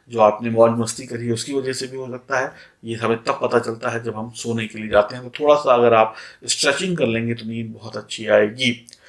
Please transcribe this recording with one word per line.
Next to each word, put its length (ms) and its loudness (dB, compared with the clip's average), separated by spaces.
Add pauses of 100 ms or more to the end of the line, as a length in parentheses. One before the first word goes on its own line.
जो 120 0
आपने 300 4
मौज 200 6
मस्ती 360 -4
करी 200 -8
है, 60 -2
उसकी 200 -6
वजह 200 -4
से 140 -8
भी 100 -12
हो 140 -10
सकता 280 -6
है। 140 -4 (320)
ये 120 -8
हमें 260 -2
तब 200 -4
पता 160 2
चलता 300 -4
है, 160 -6
जब 120 -8
हम 140 -10
सोने 360 -6
के 120 -12
लिए 100 -8
जाते 260 4
हैं। 140 -14
तो 160 -8
थोड़ा 100 8
सा 200 4
अगर 200 6
आप 200 4 (300)
स्ट्रेचिंग 520 -2
कर 100 0
लेंगे, 280 -2
तो 100 -14
नींद 360 -10
बहुत 160 -12
अच्छी 300 -12
आएगी। 600 2 (220)